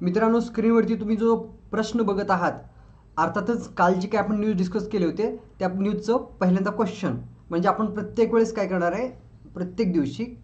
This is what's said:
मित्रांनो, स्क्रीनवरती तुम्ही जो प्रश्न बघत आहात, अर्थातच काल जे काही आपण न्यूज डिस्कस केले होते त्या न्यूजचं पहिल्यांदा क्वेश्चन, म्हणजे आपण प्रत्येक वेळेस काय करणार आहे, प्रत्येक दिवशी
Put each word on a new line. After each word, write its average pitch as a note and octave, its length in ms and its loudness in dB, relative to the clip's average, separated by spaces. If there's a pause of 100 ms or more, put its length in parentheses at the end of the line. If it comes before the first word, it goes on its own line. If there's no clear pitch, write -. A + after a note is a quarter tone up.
मित्रांनो, A3 380 4
स्क्रीनवरती A3+ 560 2
तुम्ही G#3+ 200 -2
जो A3+ 200 4 (360)
प्रश्न A3 300 0
बघत G3 300 0
आहात, F3 220 2 (640)
अर्थातच G#3+ 560 -2
काल F3+ 200 4
जे F#3 140 -2
काही G3+ 180 0
आपण G#3 140 0
न्यूज G#3+ 160 0
डिस्कस F#3+ 340 -2
केले F#3+ 160 0
होते G#3+ 380 -2 (160)
त्या F#3 160 0
न्यूजचं G#3 420 0
पहिल्यांदा G3 540 0
क्वेश्चन, F#3 440 -2 (340)
म्हणजे F3 200 0
आपण G#3+ 160 0
प्रत्येक G#3+ 480 -2
वेळेस A3+ 200 2
काय G3 140 -2
करणार F3 240 0
आहे, A#3 180 -4 (400)
प्रत्येक F3+ 440 -2
दिवशी D#3+ 320 -2 (180)